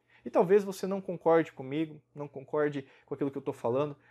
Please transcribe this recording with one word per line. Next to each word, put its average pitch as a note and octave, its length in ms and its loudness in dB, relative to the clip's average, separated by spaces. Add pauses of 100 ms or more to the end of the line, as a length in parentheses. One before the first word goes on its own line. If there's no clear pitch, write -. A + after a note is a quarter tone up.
(240)
E B3 60 -10
talvez G3+ 340 4
você F#3+ 240 -8
não F#3+ 140 -4
concorde E3 500 2
comigo, D3+ 500 -6 (140)
não D3 140 -12
concorde C#3+ 580 -4 (180)
com - 80 -8
aquilo C#3 160 -2
que C#3 80 -10
eu C3 40 -10
tô - 100 -8
falando. C3+ 420 -2 (180)